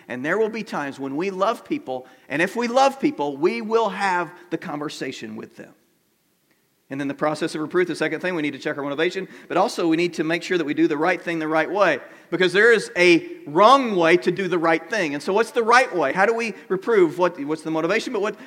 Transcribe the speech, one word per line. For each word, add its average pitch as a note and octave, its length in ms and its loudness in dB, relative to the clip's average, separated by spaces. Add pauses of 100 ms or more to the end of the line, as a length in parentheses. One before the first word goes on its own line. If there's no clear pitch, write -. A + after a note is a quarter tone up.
And B2 160 -8
there E3+ 120 0
will A3 120 0
be G#3 160 -8
times C#3 340 -8
when C3+ 180 -8
we F#3+ 140 -2
love G3+ 340 -2
people, C3 420 -8 (220)
and C#3+ 140 -2
if F#3 140 -2
we A#3+ 120 -2
love C4 320 2
people, C#3+ 360 -2
we G#3 260 0
will A3 260 0
have F#3 440 -4 (180)
the E3 80 -4
conversation C#3+ 800 -10
with A2 200 -16
them. - 160 -20 (1160)
And C3+ 100 -8
then C#3 80 -4
the C#3 60 -6
process D3+ 400 -2
of D#3 80 -6
reproof, F3 260 0
the D3+ 80 -4
second D#3 240 -4
thing, F3+ 140 -4
we D#3 80 -4
need C#3+ 100 -2
to C3+ 60 -12
check D3+ 180 -6
our C#3 60 -8
motivation, E3 440 -4 (220)
but D3+ 80 -2
also F3+ 320 0
we D#3+ 80 4
need E3+ 180 0
to D#3+ 100 -2
make E3 180 -2
sure F3+ 160 -2
that D#3+ 60 0
we D3 100 -4
do E3 120 2
the D3+ 120 0
right F3 240 0
thing E3+ 160 -6
the D#3 100 -4
right D#3 220 0
way, F3 300 2 (300)
because F3 220 2
there G#3+ 180 6
is A3 260 2
a F3 500 4
wrong G#3+ 500 6
way E3+ 220 6
to F#3 120 0
do F#3+ 160 -2
the F3 120 0
right E3 320 0
thing. E3+ 240 -2
And C#3+ 80 -6
so F#3 100 -4
what's A3 200 0
the A#3+ 100 0
right A#3 340 4
way? C3+ 160 0
How F#3+ 140 2
do A3+ 80 2
we A3+ 180 -4 (160)
reprove? F#3+ 500 2
What, F3 280 0
what's D#3 160 -4
the D#3+ 80 -8
motivation? E3+ 420 -2
But G#3 80 -2
what, G#3 160 -4 (100)